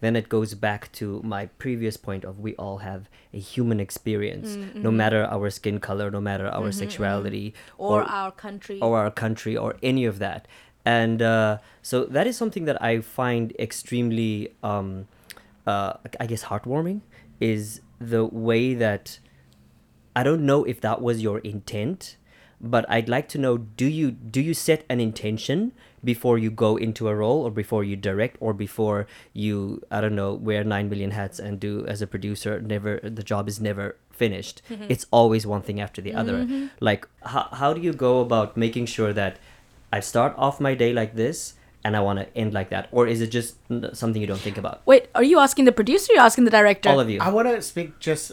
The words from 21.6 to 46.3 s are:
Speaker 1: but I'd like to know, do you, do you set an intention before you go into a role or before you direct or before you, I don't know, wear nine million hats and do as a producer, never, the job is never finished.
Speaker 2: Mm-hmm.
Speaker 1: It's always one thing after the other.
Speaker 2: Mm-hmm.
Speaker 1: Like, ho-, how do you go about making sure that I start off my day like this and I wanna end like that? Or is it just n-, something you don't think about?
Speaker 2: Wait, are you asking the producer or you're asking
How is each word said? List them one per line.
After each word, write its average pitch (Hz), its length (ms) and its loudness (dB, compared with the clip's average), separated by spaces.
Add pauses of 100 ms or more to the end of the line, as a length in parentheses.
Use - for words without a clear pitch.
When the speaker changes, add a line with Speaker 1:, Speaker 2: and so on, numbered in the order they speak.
Speaker 1:
but 117 280 0
I'd 117 200 0
like 127 220 0
to 151 80 -6
know, 127 200 2
do 113 280 -2
you, 156 240 0
do 113 300 -4
you 160 140 0
set 156 340 0
an 123 120 0
intention 113 720 -2 (300)
before 120 360 2
you 110 120 0
go 110 260 2
into 110 320 -2
a 104 60 0
role 113 280 2
or 120 80 -2
before 107 320 -2
you 101 140 -4
direct 101 440 -2
or 113 140 0
before 104 520 -2 (260)
you, 104 580 -4
I 104 120 -4
don't 107 120 0
know, 101 200 -2
wear 107 300 -2
nine 104 260 0
million 101 220 -4
hats 101 260 -6
and 101 200 -8
do 104 300 -6
as 107 140 -6
a 101 40 -4
producer, 104 540 -6
never, 104 420 -4
the 110 200 -8
job 101 260 -4
is 101 120 -6
never 101 360 -4 (140)
finished. 98 500 -4 (100)
Speaker 2:
Mm-hmm. 214 180 -12
Speaker 1:
It's - 220 -4
always 113 360 6
one 104 160 -2
thing 101 180 -6
after 104 220 -10
the 98 120 -8
other. 240 300 -2
Speaker 2:
Mm-hmm. 269 220 -4 (140)
Speaker 1:
Like, - 280 0 (140)
ho-, - 300 -4
how 139 200 2
do 170 80 -4
you 170 140 0
go 127 260 4
about 113 360 2
making 117 300 0
sure 110 280 0
that 98 240 -2 (540)
I 104 80 0
start 120 380 2
off 139 200 2
my 135 160 0
day 120 180 4
like 113 220 -2
this 120 400 -4 (300)
and 107 120 0
I 104 40 2
wanna 98 340 0
end 110 180 -2
like 98 180 -4
that? 95 200 -6
Or 120 160 4
is 113 140 2
it 113 80 0
just 117 280 -4 (140)
n-, 120 240 -4
something 110 260 -2
you 104 60 -2
don't 98 140 -2
think 101 180 -6
about? - 280 -8
Speaker 2:
Wait, 262 280 10
are - 80 4
you 311 160 8
asking 277 280 6
the 240 60 10
producer 254 400 4
or - 40 10
you're 254 80 12
asking 240 200 6